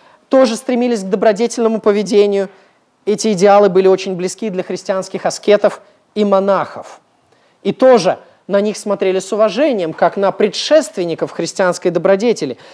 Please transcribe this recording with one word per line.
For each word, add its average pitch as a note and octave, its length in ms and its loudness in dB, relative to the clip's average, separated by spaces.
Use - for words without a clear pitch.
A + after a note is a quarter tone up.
тоже C4 260 2
стремились A#3+ 440 -2
к F#3+ 80 -10
добродетельному A3 720 0
поведению. G3+ 680 0
Эти G#3+ 260 -2
идеалы G3+ 380 4
были F#3+ 180 2
очень F#3+ 260 0
близки F#3 360 -8
для F3+ 120 -6
христианских F#3+ 600 -10
аскетов G3+ 560 2
и G#3 100 0
монахов. G3 760 -2
И G3+ 100 -2
тоже G3+ 460 4
на G3+ 140 0
них G#3 160 -2
смотрели F#3+ 440 -2
с - 120 -10
уважением, G#3+ 640 0
как G#3+ 240 0
на G3 140 0
предшественников F#3 960 -2
христианской F3+ 600 -2
добродетели. F#3+ 680 0